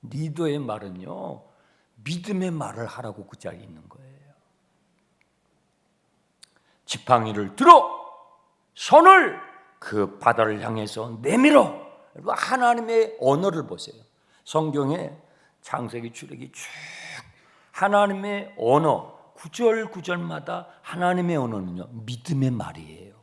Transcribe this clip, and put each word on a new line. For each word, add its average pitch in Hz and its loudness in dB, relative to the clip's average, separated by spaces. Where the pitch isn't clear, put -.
리더의 147 -6
말은요, 104 -12
믿음의 185 -6
말을 117 -8
하라고 104 -14
그 - -20
자리에 85 -14
있는 - -20
거예요. - -20
"지팡이를 107 -2
들어 311 10
손을 330 8
그 101 -4
바다를 110 0
향해서 110 -8
내밀어." 240 4
여러분, - -6
하나님의 233 0
언어를 151 0
보세요. - -16
성경에 151 -2
창세기, 117 -10
출애기 135 -18
쭉 - -18
하나님의 202 0
언어, 131 2
구절 220 -2
구절마다 175 -8
하나님의 175 -2
언어는요, 95 -6
믿음의 123 -4
말이에요. 90 -10